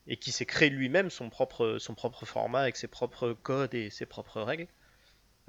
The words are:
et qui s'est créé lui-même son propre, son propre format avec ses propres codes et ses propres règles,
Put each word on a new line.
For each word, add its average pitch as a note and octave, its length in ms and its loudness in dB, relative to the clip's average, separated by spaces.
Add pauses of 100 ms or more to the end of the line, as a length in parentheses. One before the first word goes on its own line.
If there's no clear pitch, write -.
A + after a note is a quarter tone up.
et B2 120 -4
qui - 140 -8
s'est - 140 -2
créé - 240 6
lui-même C#3 400 2
son A#2+ 200 -8
propre, A2+ 500 2
son A2+ 160 -8
propre A#2 300 -6
format A2+ 340 0
avec C3 180 2
ses A#2 100 -6
propres - 460 -2
codes C3 400 0
et A2 160 -2
ses - 160 -8
propres - 360 -8
règles, D#3 260 -4 (800)